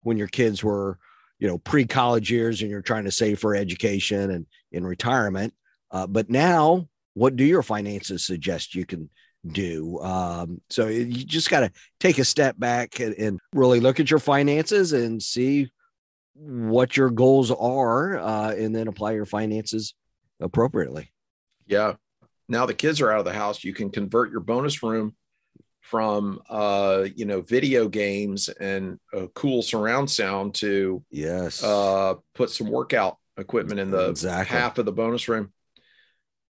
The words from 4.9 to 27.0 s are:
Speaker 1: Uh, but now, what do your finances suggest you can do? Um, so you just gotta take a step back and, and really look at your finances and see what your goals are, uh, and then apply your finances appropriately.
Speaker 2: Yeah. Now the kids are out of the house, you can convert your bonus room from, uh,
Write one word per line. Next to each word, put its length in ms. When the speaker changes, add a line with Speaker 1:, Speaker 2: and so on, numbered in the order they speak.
Speaker 1:
Uh, 180
but 220
now, 580
what 200
do 80
your 200
finances 600
suggest 500
you 100
can 240
do? 540
Um, 720
so 180
you 380
just 240
gotta 220
take 200
a 40
step 360
back 400
and, 160
and 240
really 280
look 180
at 120
your 80
finances 720
and 280
see 480
what 600
your 140
goals 420
are, 680
uh, 340
and 200
then 140
apply 260
your 120
finances 680
appropriately. 720
Speaker 2:
Yeah. 300
Now 180
the 80
kids 280
are 100
out 80
of 60
the 80
house, 300
you 100
can 160
convert 420
your 100
bonus 420
room 320
from, 680
uh, 560